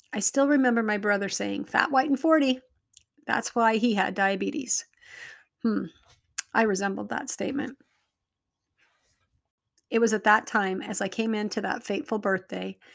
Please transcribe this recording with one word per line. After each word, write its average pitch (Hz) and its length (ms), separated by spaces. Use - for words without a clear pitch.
I 214 40
still 277 280
remember 254 360
my 214 160
brother 202 300
saying, 202 360
"Fat, - 240
white, 277 200
and 269 100
forty. 277 400
That's - 300
why 220 220
he 214 180
had 185 180
diabetes." 196 720
Hmm. 202 220
I 226 80
resembled 202 480
that 240 220
statement. 277 440
It 233 80
was 226 160
at 202 120
that 214 200
time, 190 380
as 214 180
I 196 60
came 220 260
into 214 280
that 208 220
fateful 208 360
birthday, 190 580